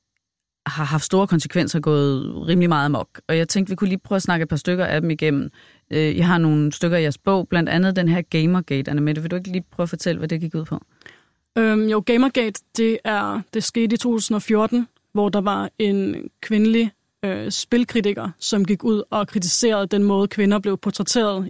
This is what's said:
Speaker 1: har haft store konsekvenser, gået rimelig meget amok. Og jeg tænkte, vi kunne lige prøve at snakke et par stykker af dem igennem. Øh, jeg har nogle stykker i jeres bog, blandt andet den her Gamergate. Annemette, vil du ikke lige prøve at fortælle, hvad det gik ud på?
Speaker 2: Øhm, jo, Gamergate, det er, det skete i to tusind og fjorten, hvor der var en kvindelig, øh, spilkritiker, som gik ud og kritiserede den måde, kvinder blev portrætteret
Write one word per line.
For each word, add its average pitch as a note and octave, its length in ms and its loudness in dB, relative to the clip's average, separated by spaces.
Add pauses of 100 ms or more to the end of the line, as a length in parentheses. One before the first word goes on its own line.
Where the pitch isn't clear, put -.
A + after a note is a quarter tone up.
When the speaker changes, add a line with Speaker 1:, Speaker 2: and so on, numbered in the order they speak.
(640)
Speaker 1:
har D3 180 -6
haft D3 220 -2
store F#3+ 220 2
konsekvenser, D#3+ 520 0
gået C#3+ 540 0 (140)
rimelig F3 220 4
meget C#3+ 160 2
amok. C#3+ 420 -2
Og D#3+ 100 0
jeg E3 100 0
tænkte, G3 240 -2
vi F#3 40 -4
kunne G3 120 -2
lige F#3 120 -2
prøve - 180 -4
at F#3+ 40 0
snakke E3+ 220 0
et D#3+ 60 -6
par - 60 -4
stykker F3+ 300 0
af D3+ 160 0
dem E3 80 0
igennem. D3+ 400 0 (420)
Øh, D3+ 260 0
jeg F3 100 4
har F3 100 4
nogle D3+ 360 2
stykker F3 240 0
i E3 40 2
jeres D3 160 0
bog, F#3+ 300 0
blandt E3+ 220 0
andet F#3 260 2
den F3+ 140 2
her F3 120 2
Gamergate. D#3+ 720 0
Annemette, D3+ 300 0
vil E3 100 -6
du F3 40 -4
ikke F#3 160 -8
lige F3+ 200 -4
prøve - 120 -4
at E3+ 60 -4
fortælle, E3+ 300 -4
hvad D#3+ 80 -6
det D#3+ 140 -4
gik E3 140 -6
ud D#3+ 100 -4
på? - 180 -8 (760)
Speaker 2:
Øhm, A3 300 2
jo, G#3+ 180 2
Gamergate, A#3+ 560 2 (160)
det A3+ 260 2
er, G#3 380 -2 (120)
det A3 100 -2
skete A3+ 300 0
i A#3 40 0
to B3 140 0
tusind A3+ 240 0
og G3+ 60 -2
fjorten, A3 460 0 (260)
hvor G#3 160 0
der G3+ 120 0
var G3 280 -4 (100)
en G3+ 360 0 (260)
kvindelig, A3 500 2 (340)
øh, G3+ 260 -4
spilkritiker, G3+ 800 -2 (100)
som G3+ 260 0
gik F#3+ 180 -2
ud G#3+ 260 0
og G#3 180 -2
kritiserede G3 600 0
den G3+ 160 2
måde, G3+ 240 2
kvinder G3+ 320 0
blev G3 180 -4
portrætteret G3+ 720 -2